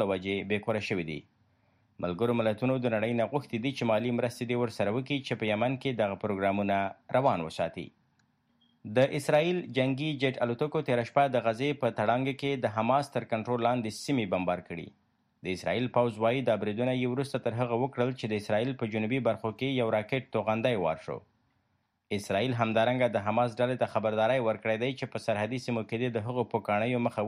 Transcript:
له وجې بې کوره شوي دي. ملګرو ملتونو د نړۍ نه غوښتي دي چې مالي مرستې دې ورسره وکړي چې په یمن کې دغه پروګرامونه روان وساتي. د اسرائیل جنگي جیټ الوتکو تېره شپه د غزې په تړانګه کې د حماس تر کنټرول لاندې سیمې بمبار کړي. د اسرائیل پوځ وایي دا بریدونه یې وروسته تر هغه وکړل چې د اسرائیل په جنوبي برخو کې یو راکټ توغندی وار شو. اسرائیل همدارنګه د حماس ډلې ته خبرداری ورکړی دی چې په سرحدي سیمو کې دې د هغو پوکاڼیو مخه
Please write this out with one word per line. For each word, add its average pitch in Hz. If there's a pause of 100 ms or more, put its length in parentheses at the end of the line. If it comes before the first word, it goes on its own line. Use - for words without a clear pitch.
له 104
وجې 98 (120)
بې 104
کوره 107
شوي 92
دي. 73 (760)
ملګرو 90
ملتونو 113
د 127
نړۍ 110
نه 113
غوښتي 120
دي 139
چې 120
مالي 113
مرستې 120
دې 120
ورسره 107
وکړي 135
چې -
په 110
یمن 120
کې 127
دغه 98
پروګرامونه 98 (400)
روان 120
وساتي. 80 (1000)
د 127
اسرائیل 165 (180)
جنگي 131 (120)
جیټ 131
الوتکو 143
تېره 120
شپه 139
د 120
غزې 117 (120)
په 113
تړانګه 123
کې 139
د 110
حماس 127
تر 113
کنټرول 117
لاندې 117
سیمې 113
بمبار 90
کړي. 82 (540)
د 90
اسرائیل 107
پوځ 120
وایي 117
دا 110
بریدونه 107
یې 123
وروسته 131
تر 113
هغه 120
وکړل 127
چې 123
د 104
اسرائیل 113
په 113
جنوبي 110
برخو 110
کې 135
یو 113
راکټ 110
توغندی 113
وار 80
شو. 62 (920)
اسرائیل 104
همدارنګه 117
د 107
حماس 113
ډلې 123
ته 117
خبرداری 110
ورکړی 110
دی 131
چې 131
په 113
سرحدي 110
سیمو 120
کې 113
دې 127
د 113
هغو 123
پوکاڼیو 117
مخه 110